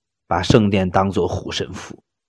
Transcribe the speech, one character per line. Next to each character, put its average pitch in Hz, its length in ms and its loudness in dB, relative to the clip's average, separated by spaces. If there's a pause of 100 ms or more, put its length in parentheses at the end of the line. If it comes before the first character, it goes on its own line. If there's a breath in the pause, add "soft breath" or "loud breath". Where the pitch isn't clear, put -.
(280)
把 87 140 0
圣 104 280 4
殿 95 200 0
当 95 200 0
作 90 160 0
护 92 240 -6
身 - 220 -8
符。 - 320 -18 (260)